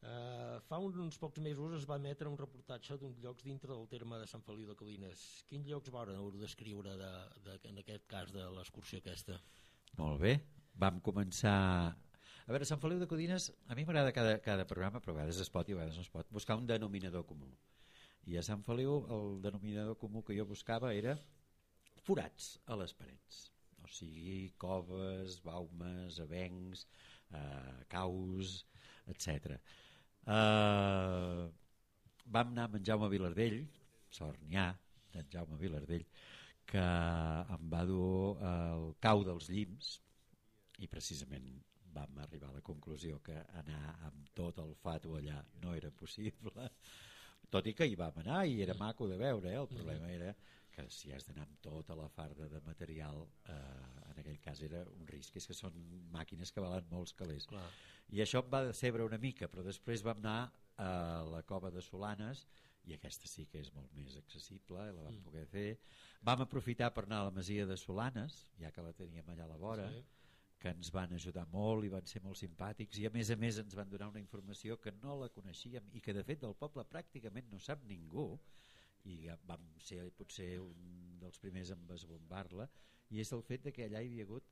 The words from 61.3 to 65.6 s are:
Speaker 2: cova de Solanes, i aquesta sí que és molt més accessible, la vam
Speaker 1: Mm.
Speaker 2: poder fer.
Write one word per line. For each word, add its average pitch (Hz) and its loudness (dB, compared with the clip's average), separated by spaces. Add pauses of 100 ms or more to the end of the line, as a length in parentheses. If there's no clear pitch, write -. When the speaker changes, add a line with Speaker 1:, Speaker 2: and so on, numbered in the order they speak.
Speaker 2:
cova 95 -2
de 87 -6
Solanes, 104 -4 (420)
i 80 -6
aquesta 71 -10
sí - -8
que 78 -8
és 67 -6
molt 67 -12
més 69 -10
accessible, 90 -12
la 101 -6
vam 76 -8
Speaker 1:
Mm. - -14
Speaker 2:
poder 78 -8
fer. 98 -2 (540)